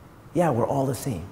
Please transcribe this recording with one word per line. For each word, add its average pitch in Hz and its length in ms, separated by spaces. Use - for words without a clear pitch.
Yeah, 165 180
we're 113 160
all 135 180
the 131 100
same. 95 360